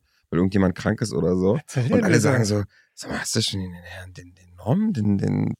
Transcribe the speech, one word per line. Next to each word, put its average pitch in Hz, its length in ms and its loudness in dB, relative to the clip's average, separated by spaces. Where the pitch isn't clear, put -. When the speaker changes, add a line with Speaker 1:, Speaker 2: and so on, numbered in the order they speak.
Speaker 1:
weil 80 80 0
irgendjemand 95 380 2
krank 107 240 -2
ist 107 120 -4
oder 85 240 0
so. 92 200 2
Speaker 2:
Erzähl - 260 -4
Speaker 1:
Und - 60 4
Speaker 2:
dir 226 60 2
Speaker 1:
alle 185 100 4
Speaker 2:
das. 117 80 4
Speaker 1:
sagen 127 220 2
so, 104 180 0
„Sag - 160 -14
mal, - 100 -6
hast - 140 -8
du 117 80 0
schon 104 180 -4
den 92 120 -8
Herrn, 87 400 -18
den, - 220 -20
den - 220 -20
Norm, 202 360 0
den, 107 240 2
den, 101 440 0